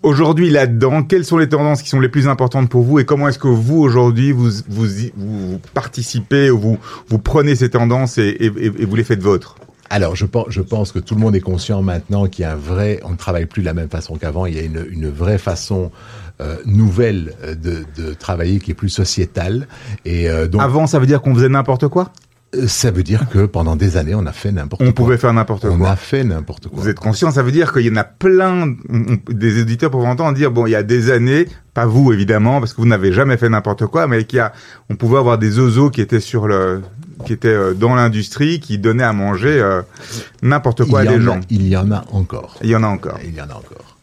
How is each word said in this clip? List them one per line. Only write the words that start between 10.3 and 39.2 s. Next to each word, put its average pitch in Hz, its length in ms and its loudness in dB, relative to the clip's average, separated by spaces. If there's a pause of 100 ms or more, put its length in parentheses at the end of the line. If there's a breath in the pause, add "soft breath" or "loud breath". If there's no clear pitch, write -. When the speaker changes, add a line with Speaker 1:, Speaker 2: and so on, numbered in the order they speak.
Speaker 2:
je 101 140 -4
pense 104 300 -4
que 95 60 -6
tout - 160 -6
le 107 60 0
monde 107 160 4
est 92 60 0
conscient 95 400 -2
maintenant 95 440 -2
qu'il 92 180 -4
y - 20 -4
a 80 60 -4
un 76 40 -6
vrai, 92 480 -4
on 87 60 -10
ne 87 60 -4
travaille 85 280 -4
plus - 160 -6
de 90 60 -2
la 80 80 -4
même 82 160 -6
façon 82 260 -10
qu'avant, 82 300 -6
il 82 100 -6
y - 20 -6
a 80 40 -6
une, 80 280 -8
une 78 200 -6
vraie 87 260 -2
façon, 92 540 -4 (500 loud breath)
euh, 76 240 -8
nouvelle, 101 800 2
euh, 78 120 -8
de, 80 300 -6 (180)
de 78 120 -10
travailler 90 460 -2
qui - 100 -10
est 85 40 -4
plus 101 140 -4
sociétale. 95 800 -4 (380 loud breath)
Et, 85 240 -2
euh, 82 180 -2
donc 101 140 0
Speaker 1:
Avant, 143 240 2
ça 147 120 2
veut 127 80 4
dire 139 140 2
qu'on 135 140 0
faisait 127 160 4
n'importe 135 360 0
quoi ? 175 260 -2 (420)
Speaker 2:
Euh, 131 120 -2
ça 117 240 0
veut 90 120 0
dire 110 260 0
que 101 160 2
pendant 82 320 -2
des 87 220 0
années, 80 160 -2
on 104 100 -2
a - 80 -6
fait - 200 -6
n'importe 80 280 -6
Speaker 1:
On 131 60 4
Speaker 2:
quoi. 123 80 4
Speaker 1:
pouvait 123 240 2
faire 117 160 2
n'importe 110 320 -2
Speaker 2:
On 87 120 2
Speaker 1:
quoi. 92 120 2
Speaker 2:
a 98 60 0
fait 135 280 -2
n'importe 80 440 -6
quoi. - 120 -12
Speaker 1:
Vous 98 80 -2
êtes 104 100 -4
conscient, 110 320 0
ça 135 120 2
veut 127 100 0
dire 160 220 2
qu'il 127 100 2
y 113 60 2
en 110 60 0
a 101 80 0
plein, 185 680 2 (160)
on, 120 40 -4
on, 117 240 0 (140)
des 110 280 2
auditeurs 117 300 0
peuvent 131 100 -2
entendre 127 340 0
dire, 139 160 2
bon, 117 160 0
il 110 40 0
y 110 40 2
a 107 80 0
des 117 280 2
années, 131 360 2 (280 loud breath)
pas 120 100 0
vous 123 280 4
évidemment, 113 480 2
parce 117 120 -6
que - 80 -8
vous 113 60 2
n'avez 98 260 4
jamais 131 240 2
fait 117 140 0
n'importe 104 360 -2
quoi, 165 200 -2
mais 113 180 0
qu'il 123 140 -2
y - 20 2
a, 110 120 -2 (360 loud breath)
on 101 80 -6
pouvait 120 220 2
avoir 120 180 2
des 110 140 2
zozos 127 400 4
qui 120 100 -4
étaient 107 200 0
sur 107 280 -4
le, 95 320 0 (460)
qui 120 80 -2
étaient, 117 140 0
euh, 98 260 2
dans 117 200 2
l'industrie, 123 640 0
qui 104 180 -6
donnaient 113 260 2
à 117 80 2
manger, 101 480 0